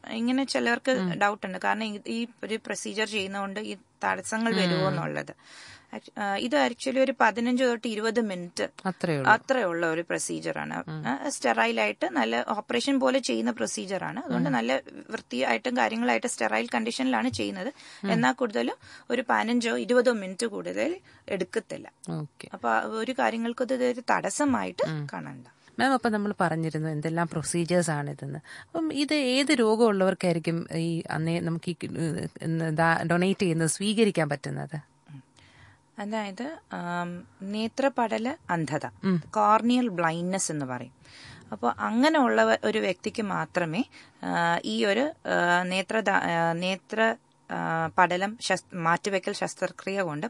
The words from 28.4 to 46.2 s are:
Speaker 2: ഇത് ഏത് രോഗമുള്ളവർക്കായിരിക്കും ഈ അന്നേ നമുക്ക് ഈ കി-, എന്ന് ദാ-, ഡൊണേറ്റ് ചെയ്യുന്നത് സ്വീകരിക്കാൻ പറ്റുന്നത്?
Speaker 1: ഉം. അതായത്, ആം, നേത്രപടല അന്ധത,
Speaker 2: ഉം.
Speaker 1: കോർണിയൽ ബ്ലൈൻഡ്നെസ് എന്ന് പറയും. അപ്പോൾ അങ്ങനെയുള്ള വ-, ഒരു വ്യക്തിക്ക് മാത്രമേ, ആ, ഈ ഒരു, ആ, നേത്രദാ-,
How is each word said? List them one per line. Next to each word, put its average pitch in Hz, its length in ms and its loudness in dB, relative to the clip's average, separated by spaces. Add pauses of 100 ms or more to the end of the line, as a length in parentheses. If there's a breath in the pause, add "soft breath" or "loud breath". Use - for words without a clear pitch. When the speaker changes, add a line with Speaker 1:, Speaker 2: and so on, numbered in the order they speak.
Speaker 2:
ഇത് 285 200 0
ഏത് 277 400 2
രോഗമുള്ളവർക്കായിരിക്കും 190 1200 4
ഈ 165 380 -2
അന്നേ 165 280 0
നമുക്ക് 170 320 -2
ഈ 165 120 -4
കി-, - 440 -4 (140)
എന്ന് 160 360 0
ദാ-, 165 300 4
ഡൊണേറ്റ് 180 320 2
ചെയ്യുന്നത് 165 300 2
സ്വീകരിക്കാൻ 196 600 2
പറ്റുന്നത്? 143 460 -6 (340)
Speaker 1:
ഉം. 139 140 -18 (760 soft breath)
അതായത്, 214 580 -6 (160)
ആം, 175 540 -6 (140)
നേത്രപടല 226 960 0 (140)
അന്ധത, 156 400 0 (140)
Speaker 2:
ഉം. 180 260 2
Speaker 1:
കോർണിയൽ 220 580 4
ബ്ലൈൻഡ്നെസ് 175 640 0
എന്ന് 147 140 -2
പറയും. 127 260 -8 (600 loud breath)
അപ്പോൾ 233 280 0
അങ്ങനെയുള്ള 226 760 4
വ-, 220 100 2
ഒരു 214 160 2
വ്യക്തിക്ക് 202 420 -2
മാത്രമേ, 175 600 -2 (400 loud breath)
ആ, 170 420 2
ഈ 220 200 0
ഒരു, 226 260 2 (160)
ആ, 175 360 4
നേത്രദാ-, 190 600 0